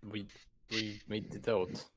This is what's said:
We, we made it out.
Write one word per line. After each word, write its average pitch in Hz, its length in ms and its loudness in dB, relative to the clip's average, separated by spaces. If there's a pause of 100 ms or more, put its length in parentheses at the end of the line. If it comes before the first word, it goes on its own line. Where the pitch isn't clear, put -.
We, 104 240 -4 (440)
we 107 380 -2
made 107 260 -2
it 107 140 -2
out. 98 360 4 (120)